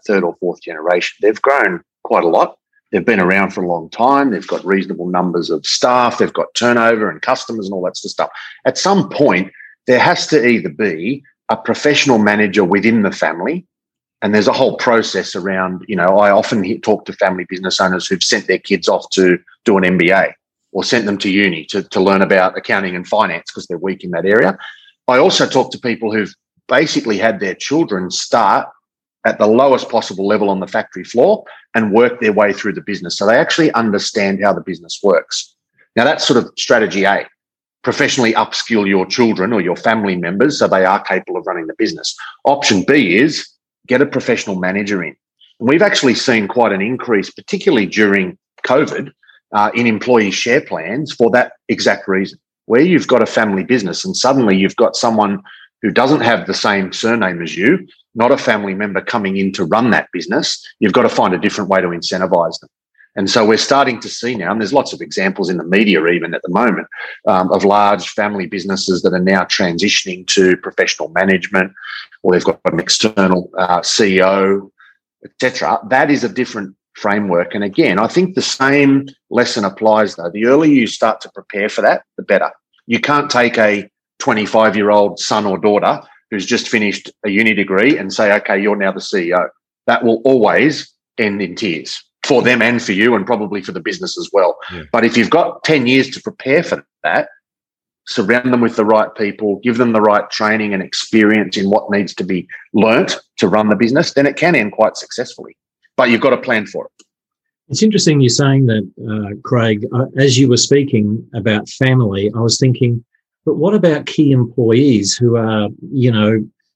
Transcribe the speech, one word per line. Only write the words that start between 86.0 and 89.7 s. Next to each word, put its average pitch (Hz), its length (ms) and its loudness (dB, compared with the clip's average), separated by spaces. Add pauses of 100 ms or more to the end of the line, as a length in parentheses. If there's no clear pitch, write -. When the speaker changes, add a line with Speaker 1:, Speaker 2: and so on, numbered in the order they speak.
Speaker 1:
who's 98 160 -6
just 117 200 -2
finished 104 440 -2 (140)
a 104 40 -2
uni 107 240 2
degree 98 440 2
and 95 140 -8
say, 104 260 2
"Okay, 98 220 -2
you're 104 160 0
now 98 160 0
the 95 100 -12
C 87 280 -4
E 87 60 0
O." 87 140 -2 (360)